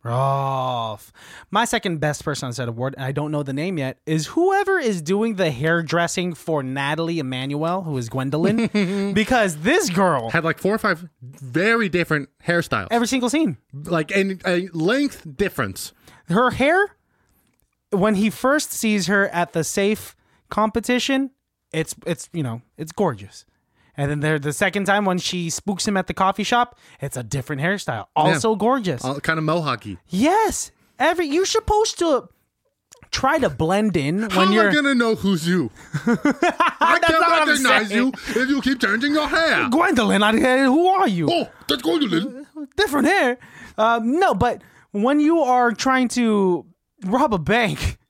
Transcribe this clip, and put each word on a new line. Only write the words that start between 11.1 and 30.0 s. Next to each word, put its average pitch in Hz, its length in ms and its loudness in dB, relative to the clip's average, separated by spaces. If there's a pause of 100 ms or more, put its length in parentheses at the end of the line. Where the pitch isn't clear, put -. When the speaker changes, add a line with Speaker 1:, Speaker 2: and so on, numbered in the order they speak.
Speaker 2:
very 160 680 -2
different 156 400 -2 (180)
hairstyles. 160 460 -2
Speaker 1:
Every 233 160 2
single 247 220 0
scene. 277 260 0 (180)
Speaker 2:
Like, 160 380 -4
and 196 340 0
a 180 280 0
length 220 520 0 (120)
difference. 131 560 -4 (340)
Speaker 1:
Her 208 240 2
hair, 349 460 2 (960)
when 202 240 2
he 208 140 2
first 285 440 0
sees 208 340 0
her 196 220 2
at 170 240 -2
the 160 100 -2
safe - 540 -2 (320)
competition, 247 840 0 (400)
it's, 160 240 -4 (100)
it's, 165 280 -6
you 165 100 -2
know, 120 180 -6 (160)
it's 160 140 -12
gorgeous. 117 540 -4 (500)
And 143 140 -2
then 147 120 -4
there, 151 180 0
the 143 140 -4
second 196 320 -2
time 202 200 2
when 180 140 0
she 175 300 -6
spooks - 380 -4
him 208 100 0
at 185 100 -2
the 175 60 -8
coffee 196 300 0
shop, 240 340 0 (220)
it's 139 180 -8
a 123 60 -8
different 135 380 -6
hairstyle. 156 440 -4 (120)
Speaker 2:
Yeah. 156 60 2
Speaker 1:
Also 165 320 2
gorgeous. 196 500 0
Speaker 2:
All, 139 140 -4
kinda 160 220 -2
mohawky. 151 560 -2 (100)